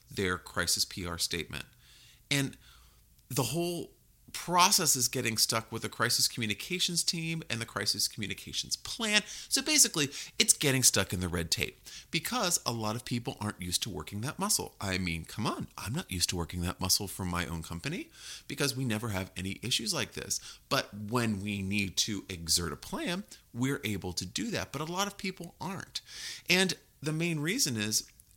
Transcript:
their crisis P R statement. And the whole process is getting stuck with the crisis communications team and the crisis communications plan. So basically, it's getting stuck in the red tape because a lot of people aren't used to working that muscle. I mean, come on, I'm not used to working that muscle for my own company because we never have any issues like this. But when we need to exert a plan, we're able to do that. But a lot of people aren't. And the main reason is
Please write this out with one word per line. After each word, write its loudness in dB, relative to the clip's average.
their 2
crisis 0
P -4
R -4
statement. -2
And 0
the 2
whole -2
process 6
is 2
getting 0
stuck 2
with -4
the -6
crisis 2
communications 0
team -2
and 0
the -4
crisis 0
communications -4
plan. 2
So 2
basically, 4
it's 8
getting 4
stuck 6
in 0
the 0
red 0
tape -2
because 0
a 2
lot -2
of -8
people -2
aren't -4
used -2
to -6
working -6
that -6
muscle. -2
I 0
mean, -2
come -6
on, -2
I'm -6
not -6
used 0
to -4
working -4
that -2
muscle 0
for -6
my 0
own -6
company -8
because -2
we -2
never -2
have -4
any -4
issues 0
like -2
this. -4
But 0
when 0
we -2
need 0
to -2
exert 0
a -6
plan, -4
we're 0
able -2
to -4
do -4
that. -2
But -6
a -4
lot 0
of -8
people -8
aren't. -8
And 6
the 0
main 0
reason 2
is 2